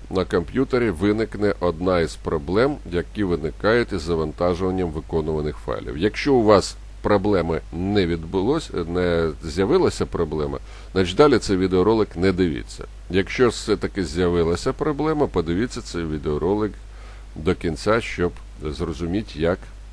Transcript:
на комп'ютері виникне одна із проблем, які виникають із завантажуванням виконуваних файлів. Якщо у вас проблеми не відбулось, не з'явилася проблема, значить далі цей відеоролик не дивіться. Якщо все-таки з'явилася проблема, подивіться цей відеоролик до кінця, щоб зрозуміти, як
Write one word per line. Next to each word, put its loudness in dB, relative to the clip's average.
на 2
комп'ютері 2
виникне 0
одна 2
із 0
проблем, 0
які -2
виникають 0
із -4
завантажуванням 0
виконуваних -2
файлів. -6
Якщо 2
у 6
вас 6
проблеми 2
не 2
відбулось, 0
не 2
з'явилася 2
проблема, -2
значить 0
далі 6
цей 0
відеоролик 2
не 4
дивіться. -2
Якщо 2
все-таки -2
з'явилася 2
проблема, 0
подивіться -2
цей -6
відеоролик -2
до 0
кінця, 0
щоб -2
зрозуміти, -4
як 2